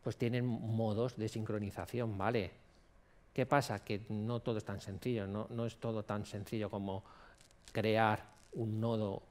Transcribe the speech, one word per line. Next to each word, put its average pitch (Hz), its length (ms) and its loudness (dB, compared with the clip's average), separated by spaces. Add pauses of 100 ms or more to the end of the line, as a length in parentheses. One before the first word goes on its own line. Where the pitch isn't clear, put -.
pues 117 120 -2
tienen 120 300 2
modos 113 680 0
de 110 120 -2
sincronización, 107 880 -2
¿vale? 98 360 2 (840)
¿Qué 131 120 4
pasa? 123 360 4
Que 104 280 -2
no 110 280 -2
todo 117 200 -2
es 104 60 -6
tan 101 160 -6
sencillo, 101 460 -2
no, 104 240 -4
no 117 160 -2
es 113 120 -6
todo 110 260 -2
tan 104 200 -2
sencillo 104 460 -4
como 98 320 -4 (680)
crear 107 640 4 (160)
un 110 280 -2
nodo 110 500 0